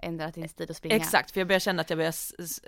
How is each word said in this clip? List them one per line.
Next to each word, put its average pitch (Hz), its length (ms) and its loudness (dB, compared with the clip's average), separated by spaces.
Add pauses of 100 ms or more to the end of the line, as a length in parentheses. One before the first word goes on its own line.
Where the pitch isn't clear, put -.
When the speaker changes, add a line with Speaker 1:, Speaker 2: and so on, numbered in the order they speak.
Speaker 1:
ändrat 165 320 -6
din 165 140 -8
stil - 220 -8
att - 60 -8
springa. 208 200 2
Speaker 2:
Exakt, 156 340 2
för 190 100 0
jag 185 80 2
börjar 190 120 6
känna 180 220 0
att - 80 -2
jag 160 80 2
börjar 160 100 2
s-, - 300 -6
s-, 170 300 -8